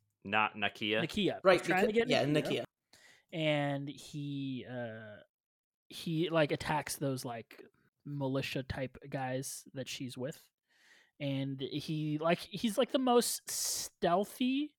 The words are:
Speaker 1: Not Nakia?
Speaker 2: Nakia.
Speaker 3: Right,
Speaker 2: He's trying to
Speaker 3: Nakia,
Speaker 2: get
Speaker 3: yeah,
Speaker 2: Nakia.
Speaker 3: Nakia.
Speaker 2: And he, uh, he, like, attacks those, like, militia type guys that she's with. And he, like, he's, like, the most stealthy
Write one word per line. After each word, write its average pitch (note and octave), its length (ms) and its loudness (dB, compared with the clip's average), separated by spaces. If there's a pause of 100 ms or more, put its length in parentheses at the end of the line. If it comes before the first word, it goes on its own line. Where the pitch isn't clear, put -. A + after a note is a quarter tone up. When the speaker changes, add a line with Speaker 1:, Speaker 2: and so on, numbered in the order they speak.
(260)
Speaker 1:
Not G#2+ 300 2
Nakia? G#2+ 480 0
Speaker 2:
Nakia. D3+ 400 0
Speaker 3:
Right, F3+ 160 8
Speaker 2:
He's - 80 -6
trying F#3 180 4
to A3 80 2
Speaker 3:
Nakia, - 20 2
Speaker 2:
get A#3 140 2
Speaker 3:
yeah, B2+ 160 4
Speaker 2:
Nakia. D3 180 4
Speaker 3:
Nakia. C3 200 -2 (680)
Speaker 2:
And C#3+ 560 0
he, C#3 840 -6
uh, A2 520 -10 (680)
he, E3 420 -2
like, D#3+ 200 4
attacks - 440 -2
those, C3+ 280 -2
like, A#2 400 -10 (400)
militia C3+ 600 -2
type C3 340 -6 (120)
guys C3 540 -4 (120)
that B2+ 120 -6
she's B2+ 300 -8
with. C3 240 -6 (760)
And C3+ 400 -2
he, D3+ 640 -2
like, E3+ 180 6
he's, G3+ 380 -4
like, B3+ 140 2
the C#4+ 80 4
most B3 500 4
stealthy B3 1300 0